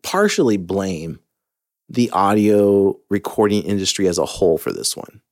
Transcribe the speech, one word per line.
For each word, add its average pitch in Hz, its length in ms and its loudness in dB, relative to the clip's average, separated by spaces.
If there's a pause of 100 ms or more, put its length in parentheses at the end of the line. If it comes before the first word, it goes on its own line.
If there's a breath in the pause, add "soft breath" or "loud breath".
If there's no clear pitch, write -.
partially 165 540 2
blame 90 600 -6 (680)
the 120 220 0
audio 101 880 2 (100)
recording 104 540 0
industry 95 440 -2
as 87 100 0
a 73 80 0
whole 82 320 0
for - 140 -6
this - 240 -6
one. - 260 -18 (100)